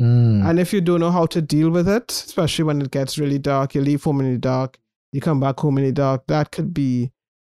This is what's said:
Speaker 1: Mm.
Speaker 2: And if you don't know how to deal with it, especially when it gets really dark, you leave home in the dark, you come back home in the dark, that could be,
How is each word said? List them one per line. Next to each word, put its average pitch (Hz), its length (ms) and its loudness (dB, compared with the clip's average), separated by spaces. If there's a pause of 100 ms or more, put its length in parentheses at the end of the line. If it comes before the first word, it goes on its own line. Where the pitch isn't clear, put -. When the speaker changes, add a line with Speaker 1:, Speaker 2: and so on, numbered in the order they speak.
Speaker 1:
Mm. 120 480 4
Speaker 2:
And 170 120 2
if 175 120 -2
you 208 80 0
don't 175 200 2
know 170 100 2
how 175 160 2
to 175 140 -2
deal 156 300 2
with 175 180 2
it, 220 240 -2
especially - 520 -2
when 151 180 0
it 135 80 -6
gets 139 280 -4
really 143 200 0
dark, 139 360 -2
you 143 60 0
leave 147 240 0
home 143 160 0
in 131 120 0
the 123 60 -2
dark, 131 400 -2 (340)
you 139 80 -4
come 151 200 0
back 135 200 0
home 139 180 0
in 139 60 2
the 135 80 0
dark, 135 360 -2
that 151 240 -2
could 170 220 -6
be, 127 380 -2 (380)